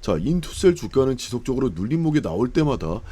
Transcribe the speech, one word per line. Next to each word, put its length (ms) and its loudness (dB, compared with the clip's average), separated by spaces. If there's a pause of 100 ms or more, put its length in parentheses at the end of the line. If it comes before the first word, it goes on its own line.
자, 180 2
인투셀 560 2
주가는 420 0
지속적으로 520 -2
눌림목이 520 0
나올 280 0
때마다 500 0 (120)